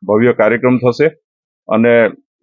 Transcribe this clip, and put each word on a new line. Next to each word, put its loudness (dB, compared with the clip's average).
ભવ્ય 2
કાર્યક્રમ 0
થશે -2
અને 2